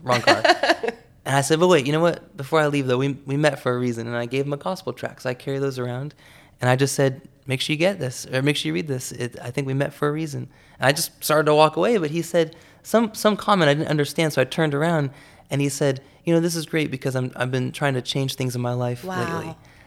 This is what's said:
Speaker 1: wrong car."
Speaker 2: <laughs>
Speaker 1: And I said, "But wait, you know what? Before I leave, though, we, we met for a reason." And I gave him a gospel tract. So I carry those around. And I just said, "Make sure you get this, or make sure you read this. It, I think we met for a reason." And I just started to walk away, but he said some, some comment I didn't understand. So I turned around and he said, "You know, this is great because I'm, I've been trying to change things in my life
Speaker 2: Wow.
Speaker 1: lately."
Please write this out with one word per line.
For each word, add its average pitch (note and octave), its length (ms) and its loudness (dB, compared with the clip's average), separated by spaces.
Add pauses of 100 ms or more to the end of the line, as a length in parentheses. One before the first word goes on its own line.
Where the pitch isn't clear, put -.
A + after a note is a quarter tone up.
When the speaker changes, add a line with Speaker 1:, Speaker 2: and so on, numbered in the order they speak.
Speaker 1:
wrong B2 180 0
car." - 260 4
Speaker 2:
<laughs> E4+ 60 6 (720)
Speaker 1:
And C3+ 120 0
I C#3 40 4
said, D#3 180 2
"But F3+ 80 6
wait, D#3 180 6
you C#3+ 80 0
know D#3 80 2
what? - 340 -2
Before C#3 240 0
I D3+ 80 4
leave, C#3+ 200 0
though, B2 100 2
we, C#3 120 0 (160)
we C#3 120 -2
met D3 220 2
for B2+ 140 -2
a B2 60 -2
reason." A#2 280 -2
And A#2+ 80 -6
I A#2+ 100 -4
gave C3+ 200 -2
him C#3+ 80 -4
a C#3+ 40 -4
gospel - 360 -8
tract. - 280 -12
So B2+ 80 -4
I B2+ 40 -4
carry C3+ 260 -6
those C#3 200 -4
around. B2 360 -6 (440)
And B2 100 2
I B2+ 60 6
just C3+ 200 2
said, C3+ 320 0 (180)
"Make C3 160 -4
sure D#3 120 -2
you D3+ 40 0
get F3+ 220 0
this, B2+ 280 -6
or C3 140 -2
make C#3+ 160 2
sure D#3 120 -4
you D#3 40 -2
read E3+ 140 -4
this. C3 240 -6
It, A#2+ 300 -8
I B2 100 -8
think C#3 160 -4
we C3 60 -2
met C#3+ 200 0
for D3 140 -2
a D3 40 0
reason." C#3+ 380 -6 (300)
And B2+ 80 2
I C#3 40 6
just - 320 -6
started D3+ 220 2
to D3+ 100 4
walk D3+ 220 6
away, G#3+ 200 2
but D#3 140 -2
he E3 120 -2
said E3 320 0 (260)
some, A3 320 2
some G#3 240 2
comment F3+ 320 4
I C#3+ 60 6
didn't D#3 140 -2
understand. D3+ 440 0
So C3 80 2
I B2+ 40 2
turned D3+ 280 0
around D3 380 0 (400)
and C#3+ 100 0
he C#3+ 80 0
said, C3+ 320 0 (220)
"You E3+ 100 2
know, E3 60 6
this E3+ 160 0
is D#3 100 -6
great D#3 240 -2
because C3 260 -4
I'm, C3 200 -2
I've B2+ 160 -4
been B2+ 200 -2
trying C#3+ 220 -2
to B2+ 80 -2
change C3+ 340 -4
things B2+ 200 -4
in B2 60 -4
my B2 120 -2
life B2 300 -4
Speaker 2:
Wow. F#3 160 -6 (200)
Speaker 1:
lately." D#3+ 160 -10 (320)